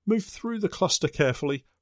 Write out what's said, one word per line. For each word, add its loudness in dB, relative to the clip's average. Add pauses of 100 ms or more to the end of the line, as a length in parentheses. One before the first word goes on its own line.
Move 2
through -8
the 0
cluster 0
carefully, 0 (160)